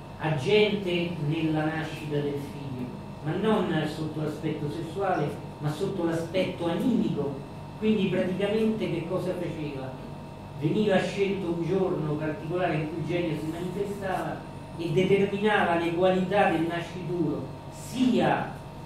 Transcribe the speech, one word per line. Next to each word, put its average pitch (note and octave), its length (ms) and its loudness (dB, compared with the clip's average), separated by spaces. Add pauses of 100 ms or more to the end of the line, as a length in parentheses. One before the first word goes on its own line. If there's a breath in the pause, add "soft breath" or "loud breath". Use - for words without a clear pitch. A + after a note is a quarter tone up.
(180)
agente F3+ 920 2 (180)
nella D#3 360 2
nascita D3+ 520 -2
del C#3+ 240 0
figlio, B2+ 460 -8 (360)
ma D3+ 180 -2
non F#3 320 2 (140)
sotto D#3 340 -4
l'aspetto D3+ 480 -2
sessuale, E3+ 600 0 (280)
ma D3 120 -2
sotto F#3 340 0
l'aspetto E3+ 640 0
animico. - 760 0 (320)
Quindi G3+ 300 4
praticamente F#3 840 2
che E3+ 180 -2
cosa F3+ 260 -2
faceva? D3 720 -6 (540)
Veniva F#3+ 380 4
scelto E3+ 580 0
un E3 80 -2
giorno D3+ 500 2
particolare D#3 600 -2
in D3+ 140 -2
cui D#3+ 140 -4
il D3 40 -4
genio E3+ 320 0
si D#3 140 -4
manifestava F3+ 880 -4 (360)
e E3 140 -4
determinava G3 880 4
le E3+ 160 0
qualità F#3 560 4
del D#3+ 160 2
nascituro, E3+ 800 -2 (240)
sia G#3+ 800 2 (340)